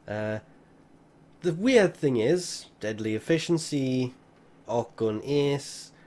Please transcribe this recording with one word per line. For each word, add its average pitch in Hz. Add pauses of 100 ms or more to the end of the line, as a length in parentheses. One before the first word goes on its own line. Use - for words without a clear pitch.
Uh, 107 (1000)
the 170
weird 208
thing 131
is, 160 (120)
Deadly 107
Efficiency, 135 (540)
Arc 117
Gun 110
Ace, 143 (160)